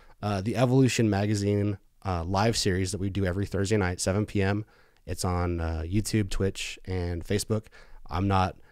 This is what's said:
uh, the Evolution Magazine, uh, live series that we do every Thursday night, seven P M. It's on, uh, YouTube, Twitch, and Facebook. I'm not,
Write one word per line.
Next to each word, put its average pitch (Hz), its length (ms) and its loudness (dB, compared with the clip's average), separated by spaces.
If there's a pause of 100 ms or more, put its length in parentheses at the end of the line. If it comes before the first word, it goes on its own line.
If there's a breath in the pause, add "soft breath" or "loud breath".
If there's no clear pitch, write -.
(220 loud breath)
uh, 101 200 -2
the 101 140 -2
Evolution 123 540 4
Magazine, 101 680 2 (280)
uh, 87 180 -2
live 98 340 2
series 92 340 0
that 95 80 -6
we 98 100 -2
do 95 160 0
every 92 200 0
Thursday 98 320 0
night, 92 220 0
seven 101 260 0
P 101 160 0
M. 101 240 0 (400 soft breath)
It's 87 200 -6
on, 87 340 0
uh, 82 260 -4
YouTube, 101 440 -2
Twitch, - 560 -4
and 87 400 -4
Facebook. 104 400 -2 (440 loud breath)
I'm 92 180 -2
not, 95 280 2 (160 soft breath)